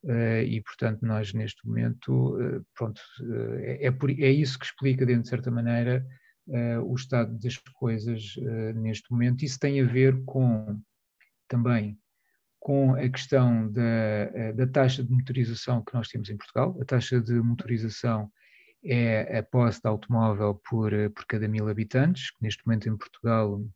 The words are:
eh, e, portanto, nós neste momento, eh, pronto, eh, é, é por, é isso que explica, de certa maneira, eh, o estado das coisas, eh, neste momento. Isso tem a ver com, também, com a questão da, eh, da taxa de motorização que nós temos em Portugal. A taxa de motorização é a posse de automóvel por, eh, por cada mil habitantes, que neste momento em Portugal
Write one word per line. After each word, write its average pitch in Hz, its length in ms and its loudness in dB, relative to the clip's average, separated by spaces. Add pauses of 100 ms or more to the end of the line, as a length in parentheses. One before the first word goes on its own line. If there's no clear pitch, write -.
eh, 117 340 2
e, 113 180 0
portanto, 113 460 -4
nós 107 260 -2
neste 110 320 -6
momento, 117 760 0
eh, - 180 -4 (140)
pronto, 107 260 -6 (220)
eh, 117 600 -6
é, 139 40 0
é 123 60 4
por, 135 180 0
é 135 180 2
isso 135 300 2
que - 60 -12
explica, 131 420 0
de 120 220 2
certa 120 240 -2
maneira, 120 520 0 (440)
eh, 117 320 -2
o 123 160 -4
estado 117 420 -2
das 120 180 -4 (180)
coisas, 113 640 -4
eh, 113 340 -4
neste 110 360 -4
momento. 123 360 2
Isso 131 160 -6
tem 139 200 2
a 131 40 4
ver 131 400 4
com, 110 560 0 (640)
também, 117 500 0 (680)
com 139 320 4
a 123 140 0
questão 120 640 2
da, 120 100 0
eh, 110 680 0
da 127 140 2
taxa 131 360 2
de 117 80 -4
motorização 123 720 0
que - 120 -12
nós 113 140 -2
temos 107 200 -6
em 107 80 -8
Portugal. 165 420 -2
A - 60 -4
taxa 127 340 0
de 113 160 0
motorização 113 960 0 (540)
é 117 540 2
a 107 40 -2
posse 120 380 2
de 110 80 0
automóvel 107 800 0
por, 110 240 0
eh, 104 160 2
por - 160 -10
cada 107 240 -2
mil 107 220 0
habitantes, 131 600 0
que - 120 -10
neste 107 240 -4
momento 113 200 0
em 110 120 -2
Portugal 110 680 -2 (120)